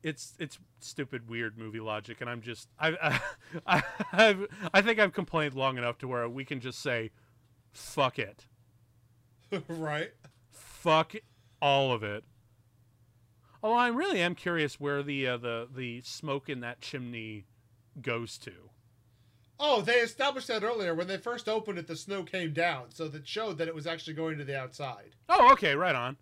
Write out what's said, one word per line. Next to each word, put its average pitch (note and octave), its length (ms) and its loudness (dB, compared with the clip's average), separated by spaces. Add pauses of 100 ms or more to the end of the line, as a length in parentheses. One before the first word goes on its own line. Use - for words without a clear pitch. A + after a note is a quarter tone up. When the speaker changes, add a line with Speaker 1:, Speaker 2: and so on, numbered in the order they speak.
Speaker 1:
It's, D#3 360 -8
it's - 180 -8 (220)
stupid, B2+ 500 -8
weird A#2 280 -4
movie A2 220 -8
logic, A2 420 -6
and A#2+ 80 -6
I'm A#2+ 120 -8
just, A#2 280 -12 (100)
I, D#3 100 2
<laughs> D#3+ 300 0 (460)
I, F3+ 120 4
I, D3+ 60 2 (300)
I've, G3+ 340 6 (260)
I G3 80 8
think A3 180 2
I've G3+ 140 6
complained D3+ 420 -2
long C3 220 0
enough A#2+ 220 -2
to C3 80 -8
where A#2+ 220 -2
we C3 160 -8
can C3+ 140 -6
just B2 200 -8
say, A#2 320 -2 (600)
"Fuck - 480 -2
it." G#2+ 280 -8 (1040)
Speaker 2:
<laughs> F#3+ 160 -6
Right. D#3+ 440 -4 (380)
Speaker 1:
Fuck - 640 2 (480)
all C#3 300 4
of A2 120 0
it. G#2 200 -4 (1400)
Although A3+ 160 4
I A#3+ 120 4
really C#4+ 320 0
am F3 120 2
curious D#3+ 460 -2
where C#3+ 240 -2
the, C#3 240 -2
uh, B2 100 0
the, A#2 340 -6
the B2+ 300 -8
smoke C#3 480 -6
in B2+ 120 -6
that A#2+ 200 -10
chimney A2+ 640 -10 (560)
goes A#2 380 -4
to. G2+ 120 -14 (1080)
Speaker 2:
Oh, C#4 220 4
they A#3 180 2
established C4 480 0
that A3 160 0
earlier. G#3 320 0
When F3 120 -2
they F#3+ 100 -2
first A#3+ 300 -6
opened G#3 300 0
it, E3 100 -6
the E3 100 -8
snow G3 260 -6
came E3 300 -4
down, D3+ 360 0
so E3 200 -8
that C#3+ 180 -12
showed G#3 320 -4
that E3 80 0
it E3 80 -6
was D3+ 100 -8
actually E3 300 -6
going D#3+ 240 -2
to C#3+ 60 -8
the C#3 120 -4
outside. B2+ 580 -8 (140)
Speaker 1:
Oh, F4+ 220 10
okay, D#3+ 240 6
right E3 200 2
on. B2 260 -2